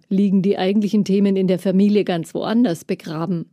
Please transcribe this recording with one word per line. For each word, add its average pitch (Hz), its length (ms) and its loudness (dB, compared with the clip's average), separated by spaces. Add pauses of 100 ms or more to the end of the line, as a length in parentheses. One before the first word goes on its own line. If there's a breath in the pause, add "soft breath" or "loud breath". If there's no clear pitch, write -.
liegen 196 320 2
die 196 160 0
eigentlichen 208 480 0
Themen 196 320 2
in 185 100 0
der 180 120 0
Familie 202 440 2
ganz 170 300 -4
woanders 220 500 -2
begraben? 170 680 -6